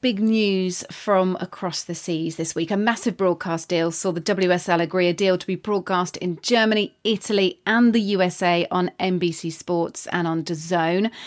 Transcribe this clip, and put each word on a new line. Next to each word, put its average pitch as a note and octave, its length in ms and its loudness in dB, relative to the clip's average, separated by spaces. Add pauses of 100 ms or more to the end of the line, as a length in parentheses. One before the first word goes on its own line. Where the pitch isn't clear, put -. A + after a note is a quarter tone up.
big A3+ 180 0
news G3+ 720 2
from F#3 500 2
across F3+ 400 -6
the E3+ 140 -6
seas D#3+ 400 -4
this E3 180 -4
week. D#3+ 160 -2
A G3+ 80 0
massive A3+ 400 0
broadcast F3 500 0
deal E3+ 220 0
saw F3+ 220 -2
the E3+ 80 -4
W F#3 320 2
S F3 180 0
L E3+ 100 4
agree F3 280 2
a F3 60 2
deal F#3 220 2
to F3+ 120 -6
be F#3 80 -2
broadcast F#3 640 -2
in F3 260 -4
Germany, A3 600 2
Italy G3+ 640 0
and A#3 260 4
the A3+ 100 4
U G3 200 0
S F3+ 220 0
A F3 260 2
on F3+ 300 0
N F#3 180 0
B E3+ 140 0
C D#3+ 180 -6
Sports - 600 -4
and E3+ 160 0
on E3 160 -2
dazn. E3+ 680 0 (160)